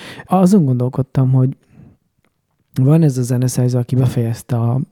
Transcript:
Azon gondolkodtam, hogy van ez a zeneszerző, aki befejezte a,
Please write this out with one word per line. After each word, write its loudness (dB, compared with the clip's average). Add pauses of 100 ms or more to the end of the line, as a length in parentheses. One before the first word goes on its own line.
(240)
Azon 2
gondolkodtam, -2
hogy 2 (1300)
van 4
ez 2
a -2
zeneszerző, -2
aki -4
befejezte -2
a, -2 (120)